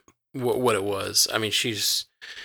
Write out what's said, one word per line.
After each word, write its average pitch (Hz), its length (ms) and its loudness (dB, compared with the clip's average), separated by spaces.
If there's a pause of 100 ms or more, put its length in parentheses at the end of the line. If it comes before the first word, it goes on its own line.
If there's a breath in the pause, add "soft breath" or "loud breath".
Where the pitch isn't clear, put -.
(320)
wh-, 123 240 0
what 120 200 4
it 98 80 0
was. 98 500 0
I - 20 2
mean, 107 140 0
she's, - 560 -2 (380 loud breath)